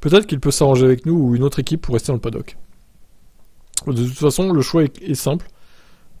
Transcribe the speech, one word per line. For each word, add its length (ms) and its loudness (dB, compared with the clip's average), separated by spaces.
Peut-être 260 4
qu'il 140 -4
peut 100 0
s'arranger 340 4
avec 220 4
nous 80 0
ou 220 2
une 60 0
autre 160 -2
équipe 220 -4
pour 140 -4
rester 140 -2
dans 60 0
le 60 -4
paddock. 380 -10
De 180 -2
toute 140 -8
façon, 340 0
le 80 2
choix 240 2
est, 180 -6
est 120 -4
simple. 340 -6